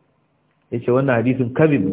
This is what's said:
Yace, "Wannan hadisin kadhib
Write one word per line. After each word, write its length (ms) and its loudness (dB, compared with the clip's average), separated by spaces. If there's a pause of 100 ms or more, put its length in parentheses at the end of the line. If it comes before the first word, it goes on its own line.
(720)
Yace, 200 -6
"Wannan 260 2
hadisin 380 0
kadhib 280 2 (100)